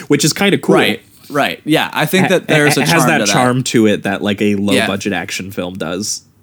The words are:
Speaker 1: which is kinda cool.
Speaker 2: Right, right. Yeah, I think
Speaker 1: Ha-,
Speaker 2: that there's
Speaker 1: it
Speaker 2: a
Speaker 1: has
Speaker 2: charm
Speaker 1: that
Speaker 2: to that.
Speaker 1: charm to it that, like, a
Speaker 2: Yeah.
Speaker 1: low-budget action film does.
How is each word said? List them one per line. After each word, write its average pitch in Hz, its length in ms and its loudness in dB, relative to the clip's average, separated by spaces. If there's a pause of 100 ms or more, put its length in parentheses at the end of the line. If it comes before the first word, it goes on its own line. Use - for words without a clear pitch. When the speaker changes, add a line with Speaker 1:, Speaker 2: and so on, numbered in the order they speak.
Speaker 1:
which 143 160 2
is 147 80 0
kinda 196 240 2
cool. - 180 2
Speaker 2:
Right, 107 260 0 (280)
right. 127 360 -2
Yeah, 151 260 0
I 143 140 -2
think 185 220 2
Speaker 1:
Ha-, - 20 -2
Speaker 2:
that 175 180 0
there's 147 300 2
Speaker 1:
it - 40 0
Speaker 2:
a - 40 0
Speaker 1:
has 156 60 0
Speaker 2:
charm 165 160 4
Speaker 1:
that 156 120 2
Speaker 2:
to 107 60 0
that. 101 60 0
Speaker 1:
charm 127 320 2
to 113 240 2
it 95 160 0
that, 98 180 -4
like, 101 200 -2
a 104 100 2
Speaker 2:
Yeah. 101 80 0
Speaker 1:
low-budget 101 520 0
action 92 380 -6
film 92 240 -8
does. 90 480 -6 (220)